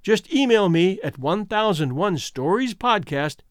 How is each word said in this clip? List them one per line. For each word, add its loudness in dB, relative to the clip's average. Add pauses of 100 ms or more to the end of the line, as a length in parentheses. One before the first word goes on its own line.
Just 0
email 4
me 2
at -8
one -4
thousand 0
one -2
stories -2
podcast -2 (140)